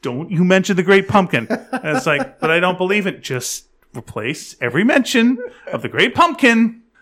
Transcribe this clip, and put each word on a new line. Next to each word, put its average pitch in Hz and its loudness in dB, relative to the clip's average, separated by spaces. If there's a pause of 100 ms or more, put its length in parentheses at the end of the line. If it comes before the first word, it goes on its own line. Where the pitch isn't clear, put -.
don't 139 -8
you 180 2
mention 185 4
the 185 0
Great 196 4
Pumpkin." 170 0
And - -4
it's - -4
like, - -2
"But 160 0
I 170 2
don't 180 0
believe 190 -2
it." - -8
Just - -10 (260)
replace 120 -10
every 127 0
mention 247 2 (340)
of 139 -6
the - -6
Great 190 0
Pumpkin 233 2 (200)